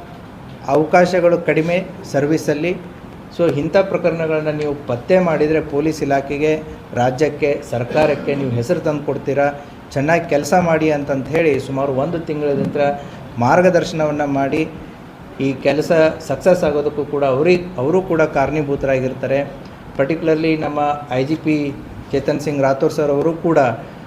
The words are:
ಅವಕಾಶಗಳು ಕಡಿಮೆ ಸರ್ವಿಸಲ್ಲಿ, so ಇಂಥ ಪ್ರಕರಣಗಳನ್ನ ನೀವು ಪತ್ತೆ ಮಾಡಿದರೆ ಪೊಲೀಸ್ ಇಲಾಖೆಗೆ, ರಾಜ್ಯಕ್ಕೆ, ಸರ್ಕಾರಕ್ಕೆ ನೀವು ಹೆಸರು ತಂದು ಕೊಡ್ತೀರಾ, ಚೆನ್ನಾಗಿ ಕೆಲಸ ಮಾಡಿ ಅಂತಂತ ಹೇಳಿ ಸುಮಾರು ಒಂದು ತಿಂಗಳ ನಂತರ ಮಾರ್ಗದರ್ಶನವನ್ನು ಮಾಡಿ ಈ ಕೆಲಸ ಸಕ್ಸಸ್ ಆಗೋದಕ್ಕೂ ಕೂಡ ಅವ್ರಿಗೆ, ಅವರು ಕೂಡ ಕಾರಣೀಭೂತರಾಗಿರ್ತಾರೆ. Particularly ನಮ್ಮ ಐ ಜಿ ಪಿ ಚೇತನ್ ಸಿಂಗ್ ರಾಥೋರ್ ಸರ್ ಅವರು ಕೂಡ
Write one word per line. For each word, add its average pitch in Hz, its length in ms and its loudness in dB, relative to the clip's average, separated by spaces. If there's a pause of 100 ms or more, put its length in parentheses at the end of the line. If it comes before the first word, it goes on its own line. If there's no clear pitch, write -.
(680)
ಅವಕಾಶಗಳು 175 760 4
ಕಡಿಮೆ 175 420 0 (240)
ಸರ್ವಿಸಲ್ಲಿ, 151 680 0 (600)
so 151 220 2
ಇಂಥ 165 180 2
ಪ್ರಕರಣಗಳನ್ನ 165 720 0
ನೀವು 147 380 -4
ಪತ್ತೆ 127 320 2
ಮಾಡಿದರೆ 156 420 2
ಪೊಲೀಸ್ 151 420 -2
ಇಲಾಖೆಗೆ, 143 580 0 (320)
ರಾಜ್ಯಕ್ಕೆ, 143 680 0 (100)
ಸರ್ಕಾರಕ್ಕೆ 139 640 0
ನೀವು 139 140 -2
ಹೆಸರು 120 300 0
ತಂದು 147 240 -2
ಕೊಡ್ತೀರಾ, 143 480 0 (400)
ಚೆನ್ನಾಗಿ 165 380 0
ಕೆಲಸ 147 240 0
ಮಾಡಿ 160 380 4
ಅಂತಂತ 139 360 -2
ಹೇಳಿ 147 320 2
ಸುಮಾರು 135 340 -2
ಒಂದು 160 260 -2
ತಿಂಗಳ 147 300 -2
ನಂತರ 139 320 0 (560)
ಮಾರ್ಗದರ್ಶನವನ್ನು 151 880 2
ಮಾಡಿ 139 420 0 (680)
ಈ 135 140 0
ಕೆಲಸ 147 380 0 (280)
ಸಕ್ಸಸ್ 175 440 2
ಆಗೋದಕ್ಕೂ 147 420 0
ಕೂಡ 143 200 -2
ಅವ್ರಿಗೆ, 170 520 2
ಅವರು 156 240 2
ಕೂಡ 165 200 0
ಕಾರಣೀಭೂತರಾಗಿರ್ತಾರೆ. 139 1200 0 (540)
Particularly 160 600 2
ನಮ್ಮ 147 220 -4 (320)
ಐ 131 120 0
ಜಿ 156 120 -2
ಪಿ 151 360 0 (400)
ಚೇತನ್ 139 280 0
ಸಿಂಗ್ 143 220 -2
ರಾಥೋರ್ 135 320 2
ಸರ್ 147 180 2
ಅವರು 151 220 2
ಕೂಡ 165 260 2 (480)